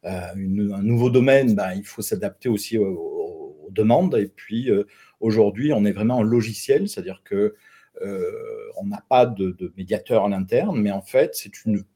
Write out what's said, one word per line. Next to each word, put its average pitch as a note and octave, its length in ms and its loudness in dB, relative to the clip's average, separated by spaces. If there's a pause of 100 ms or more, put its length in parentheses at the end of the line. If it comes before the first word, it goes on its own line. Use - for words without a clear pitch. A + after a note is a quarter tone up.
euh, F2+ 300 -8
une, G2 380 -2
un G2 100 -4
nouveau A#2 260 2
domaine, B2+ 460 6
ben, F#2+ 220 -2
il G2+ 80 -10
faut - 160 -14
s'adapter G2+ 480 -4
aussi A2 280 -2
aux, G#2 80 4
aux, D#2+ 840 -8
aux F#2+ 40 -18
demandes. A#2+ 440 2
Et G#2 120 0
puis, A#2+ 420 -8
euh, G2+ 140 2 (380)
aujourd'hui, A2 500 2
on G#2+ 140 2
est G2+ 80 2
vraiment A2 240 0
en A2+ 60 2
logiciel, A#2 680 0
c'est-à-dire F#2+ 340 -12
que, G#2 320 -2 (460)
euh, F#2+ 300 -6 (440)
on G2 120 -8
n'a G2+ 200 -10
pas B2+ 180 6
de, G2 260 -4
de F2+ 260 -10
médiateur G2+ 460 0
en G2+ 100 0
interne, A#2 480 -2
mais G2+ 100 0
en G2 100 -6
fait, - 340 0
c'est - 280 -14
une G2+ 200 -2 (120)